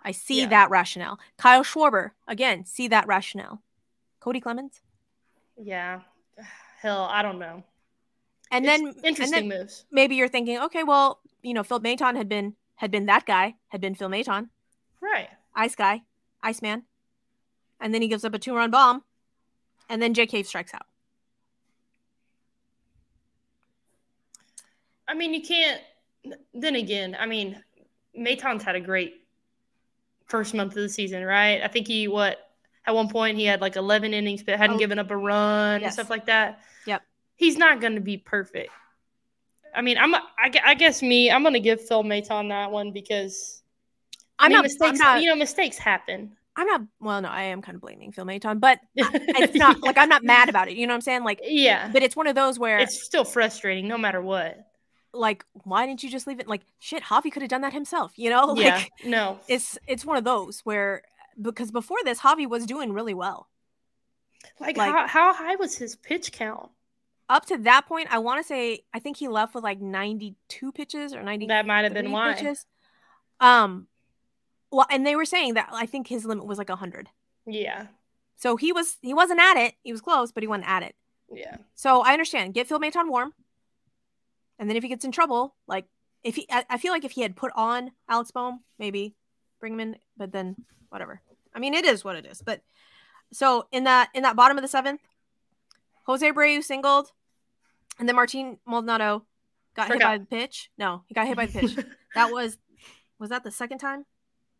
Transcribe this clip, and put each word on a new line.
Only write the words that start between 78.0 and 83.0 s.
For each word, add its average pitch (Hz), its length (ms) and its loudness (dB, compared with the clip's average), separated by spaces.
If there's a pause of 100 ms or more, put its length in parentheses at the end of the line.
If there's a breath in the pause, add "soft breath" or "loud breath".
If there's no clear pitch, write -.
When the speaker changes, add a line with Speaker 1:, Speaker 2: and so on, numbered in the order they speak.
Speaker 1:
So 240 200 -2
he 320 140 -2
was, 339 320 -4
he 254 100 -8
wasn't 339 280 2
at 359 160 8
it. 240 260 0
He - 80 -12
was 220 100 -10
close, 254 300 0
but 220 140 -8
he - 20 -6
wasn't 202 220 -6
at 185 160 -2
it. - 100 -16 (340)
Speaker 2:
Yeah. - 280 -16 (180)
Speaker 1:
So 254 280 4
I 262 100 6
understand. 247 420 -2
Get 247 140 -4
Phil 302 100 -2
Maton 320 300 -2